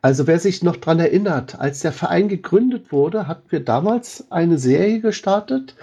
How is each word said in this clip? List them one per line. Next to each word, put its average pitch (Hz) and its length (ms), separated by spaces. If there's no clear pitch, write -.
Also 135 260
wer 165 120
sich 185 240
noch 175 140
dran 165 220
erinnert, 170 600
als 139 220
der 160 100
Verein 175 380
gegründet 208 640
wurde, 147 340
hatten - 240
wir 160 80
damals 165 720
eine 170 260
Serie 165 440
gestartet 214 800